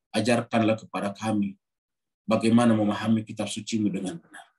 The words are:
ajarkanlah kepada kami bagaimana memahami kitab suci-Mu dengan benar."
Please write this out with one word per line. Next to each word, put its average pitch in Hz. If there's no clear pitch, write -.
ajarkanlah 110
kepada 98
kami 104
bagaimana 113
memahami 107
kitab 107
suci-Mu 104
dengan 90
benar." -